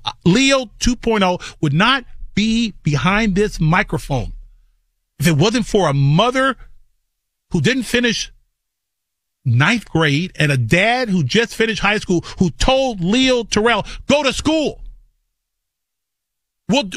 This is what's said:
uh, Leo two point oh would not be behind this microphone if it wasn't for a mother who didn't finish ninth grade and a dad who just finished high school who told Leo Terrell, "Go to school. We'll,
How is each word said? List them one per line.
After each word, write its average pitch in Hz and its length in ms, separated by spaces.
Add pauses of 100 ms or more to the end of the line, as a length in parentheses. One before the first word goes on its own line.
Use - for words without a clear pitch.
uh, - 80 (120)
Leo 262 540
two 240 180
point 220 260
oh 180 160 (220)
would 151 120
not 240 320 (300)
be 220 380 (100)
behind 180 520
this 202 240
microphone 156 720 (840)
if 139 80
it 165 100
wasn't 220 280
for 185 240
a 139 60
mother 233 640 (920)
who 180 100
didn't 240 240
finish - 480 (1120)
ninth 147 440
grade 160 480
and 151 140
a 139 60
dad 208 520
who 185 140
just 208 320
finished 220 260
high 208 180
school 170 240 (160)
who 185 120
told 262 500
Leo 240 440
Terrell, 214 420 (200)
"Go 294 160
to 262 100
school. 302 500 (1900)
We'll, 220 280